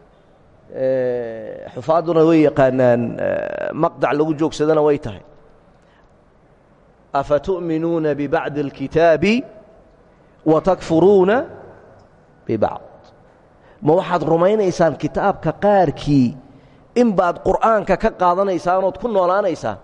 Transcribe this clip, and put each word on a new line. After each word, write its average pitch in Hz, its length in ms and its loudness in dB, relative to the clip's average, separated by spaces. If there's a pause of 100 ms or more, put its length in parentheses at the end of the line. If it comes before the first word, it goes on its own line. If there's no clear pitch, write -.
(760)
ee, 123 1000 -4
xufaaduna 160 500 0
way 160 180 6
yaqaanaan, 127 580 4 (180)
ee, - 540 -4
maqdac 143 400 -2
lagu 156 200 0
joogsadana 151 480 0
way 147 180 2
tahay. 98 220 -14 (1900)
"Afatu'minuuna 160 1000 -2
bibacdi 143 460 -4
alkitaabi 160 840 0 (1040)
wa 156 160 4
takfuruuna 185 760 2 (1120)
bibacd." 104 340 -2 (1000)
Ma 147 120 2
waxaad 175 300 -2
rumaynaysaan 170 760 0
kitaabka 170 560 -4
qaarkii 147 760 2 (680)
in 240 180 4
baad 175 300 0
Qur'aanka 190 540 0
ka 220 140 0
qaadanaysaan 185 720 0
ood 185 140 -2
ku 240 100 -6
noolaanaysaan, 185 760 -2